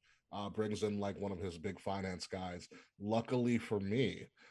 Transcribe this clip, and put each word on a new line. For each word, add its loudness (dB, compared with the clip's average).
uh, -4
brings 0
in, 2
like, 0
one -2
of -4
his -4
big -4
finance -2
guys. -6
Luckily 4
for 0
me, 2